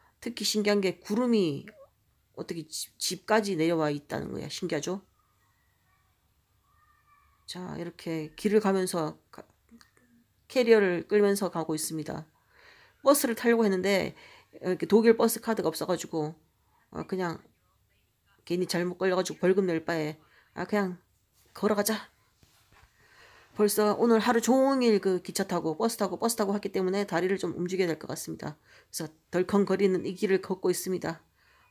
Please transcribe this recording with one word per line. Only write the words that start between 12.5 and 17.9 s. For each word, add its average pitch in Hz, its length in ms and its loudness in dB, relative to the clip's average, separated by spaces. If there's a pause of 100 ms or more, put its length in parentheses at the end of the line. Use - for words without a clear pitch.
버스를 269 320 4
타려고 233 280 2
했는데 190 520 0 (460)
이렇게 185 240 -4
독일 226 320 6
버스 226 240 2
카드가 185 260 -2
없어가지고, 160 680 -4 (560)
어, 156 160 -10
그냥 185 320 -4 (1040)